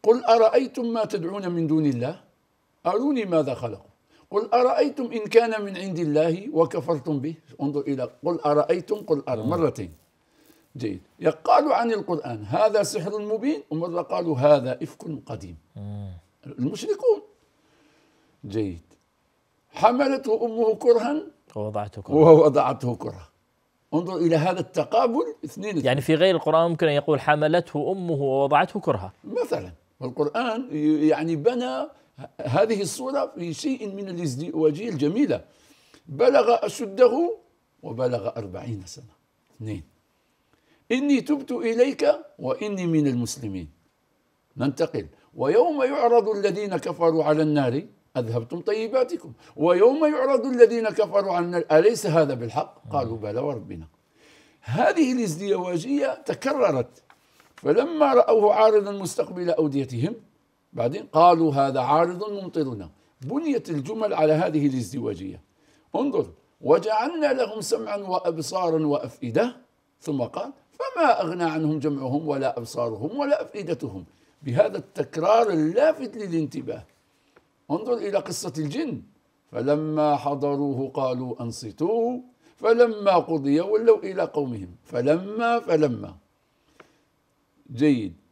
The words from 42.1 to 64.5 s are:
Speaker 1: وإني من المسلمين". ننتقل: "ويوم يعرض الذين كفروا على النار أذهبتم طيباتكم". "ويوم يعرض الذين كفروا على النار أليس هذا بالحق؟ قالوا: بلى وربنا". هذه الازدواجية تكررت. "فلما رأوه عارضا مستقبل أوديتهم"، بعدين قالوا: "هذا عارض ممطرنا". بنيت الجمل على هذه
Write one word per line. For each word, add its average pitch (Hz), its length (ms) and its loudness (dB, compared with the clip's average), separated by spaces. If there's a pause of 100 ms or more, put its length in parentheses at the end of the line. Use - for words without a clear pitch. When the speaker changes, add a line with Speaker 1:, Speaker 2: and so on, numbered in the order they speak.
Speaker 1:
وإني 202 480 -4
من 156 200 2
المسلمين". 113 600 -6 (880)
ننتقل: 127 480 -4 (300)
"ويوم 269 480 2
يعرض 240 460 4
الذين 202 480 -2
كفروا 165 460 0
على 151 180 2
النار 147 400 2 (360)
أذهبتم 117 440 -4
طيباتكم". 220 720 -2 (220)
"ويوم 208 500 6
يعرض 269 400 2
الذين 233 440 6
كفروا 196 440 0
على 175 120 0
النار 175 260 -2
أليس 190 340 6
هذا 156 280 2
بالحق؟ 120 480 -8 (100)
قالوا: 117 260 -4
بلى 104 220 -6
وربنا". 98 480 -8 (760)
هذه 254 520 0
الازدواجية 196 1120 -2
تكررت. 196 800 -2 (520)
"فلما 285 580 2
رأوه 214 400 6
عارضا 214 380 4
مستقبل 185 580 -4
أوديتهم"، 139 640 -2 (580)
بعدين 143 380 -2
قالوا: 165 420 6
"هذا 135 260 0
عارض 175 520 0
ممطرنا". 143 580 -6 (320)
بنيت 247 480 -4
الجمل 196 440 -4
على 156 200 4
هذه 156 340 2